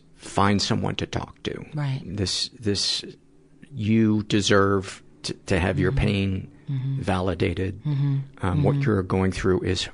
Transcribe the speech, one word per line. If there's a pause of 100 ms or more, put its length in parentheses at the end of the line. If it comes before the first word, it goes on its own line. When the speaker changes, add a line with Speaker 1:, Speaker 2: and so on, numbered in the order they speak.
(160)
Speaker 1:
find
someone
to
talk
to.
Speaker 2:
Right.
Speaker 1:
This, (100)
this, (680)
you
deserve (220)
to,
to
have
your
Speaker 2:
Mm-hmm.
Speaker 1:
pain (180)
Speaker 2:
Mm-hmm.
Speaker 1:
validated.
Speaker 2:
Mm-hmm. (260)
Speaker 1:
Um,
what
Speaker 2:
Mm-hmm.
Speaker 1:
you're
going
through
is